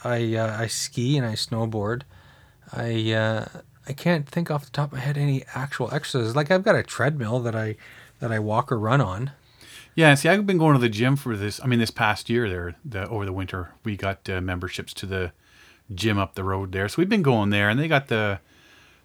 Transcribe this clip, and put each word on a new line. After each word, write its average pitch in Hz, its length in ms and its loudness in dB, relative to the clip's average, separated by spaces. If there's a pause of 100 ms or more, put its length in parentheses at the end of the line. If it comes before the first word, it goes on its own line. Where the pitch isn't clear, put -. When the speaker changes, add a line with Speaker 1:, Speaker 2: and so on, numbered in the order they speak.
Speaker 1:
I, 117 300 0
uh, 110 240 -2
I 113 80 -2
ski 127 500 -2
and 127 80 0
I 110 60 -2
snowboard. 113 680 -4 (680)
I, 113 400 -2
uh, 110 340 0 (420)
I 139 60 -8
can't 160 340 0
think 170 200 -4
off 147 160 -4
the - 60 -20
top 143 220 -4
of 131 60 -8
my - 20 -6
head 143 180 -2
any 139 240 0 (140)
actual 135 360 -4
exercises. 123 440 -2
Like, 151 160 2
I've 185 100 4
got 196 140 4
a 110 80 0
treadmill 123 560 -2
that 117 160 -2
I, 110 180 -2 (460)
that 120 100 -4
I 110 80 0
walk 107 320 0
or 123 80 0
run 113 220 4
on. 107 320 -2 (640)
Speaker 2:
Yeah, 156 180 8
see, 139 140 2
I've 202 180 4
been 196 100 2
going 156 180 6
to 131 60 6
the 120 80 4
gym 120 280 2
for 127 200 -4
this, 101 240 -4
I - 60 -6
mean, 120 140 2
this 113 100 2
past - 400 0
year 117 180 2
there, 87 360 -6
the, 101 240 -6
over 104 160 -4
the 98 80 -4
winter, 92 400 -6 (100)
we 107 140 -4
got, 98 340 -6
uh, 92 100 -2
memberships 90 540 -6
to - 120 -10
the 92 260 -4 (600)
gym 101 240 0
up 98 200 -2
the 95 80 -6
road 95 260 -4
there. 95 180 -2
So - 140 -4
we've 190 60 2
been 208 140 2
going 113 280 4
there, 101 180 4
and 110 120 2
they 160 80 -2
got 143 180 2
the, 104 320 0 (680)